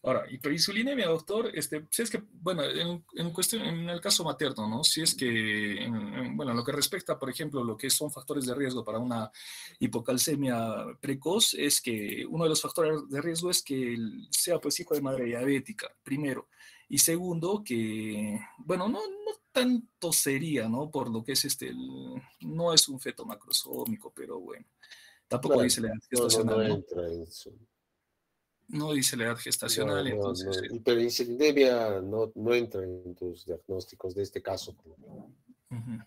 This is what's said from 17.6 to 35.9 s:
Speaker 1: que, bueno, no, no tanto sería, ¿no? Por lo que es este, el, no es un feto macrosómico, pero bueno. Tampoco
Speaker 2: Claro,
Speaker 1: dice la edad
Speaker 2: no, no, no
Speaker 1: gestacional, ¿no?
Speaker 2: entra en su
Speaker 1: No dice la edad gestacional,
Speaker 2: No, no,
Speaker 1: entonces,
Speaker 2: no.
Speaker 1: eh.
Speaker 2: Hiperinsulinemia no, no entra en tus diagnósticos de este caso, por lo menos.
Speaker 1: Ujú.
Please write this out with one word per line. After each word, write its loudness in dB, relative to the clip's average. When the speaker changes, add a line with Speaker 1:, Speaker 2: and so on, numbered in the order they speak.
Speaker 1:
que, -2
bueno, 0
no, 0
no -6
tanto 2
sería, 2
¿no? 0
Por -2
lo -2
que -4
es 2
este, -4
el, -10
no 0
es 2
un -10
feto -10
macrosómico, -6
pero -12
bueno. -14
Tampoco 2
Speaker 2:
Claro, 8
Speaker 1:
dice 2
la -2
edad -4
Speaker 2:
no, 2
no, 4
no 4
Speaker 1:
gestacional, 6
¿no? 4
Speaker 2:
entra -4
en -6
su -16
Speaker 1:
No -2
dice 4
la 2
edad 0
gestacional, 0
Speaker 2:
No, 0
no, 0
Speaker 1:
entonces, 0
Speaker 2:
no. 0
Speaker 1:
eh. -6
Speaker 2:
Hiperinsulinemia 4
no, 0
no 2
entra 2
en -8
tus -8
diagnósticos -6
de -2
este -4
caso, -6
por -20
lo -20
menos. -18
Speaker 1:
Ujú. -8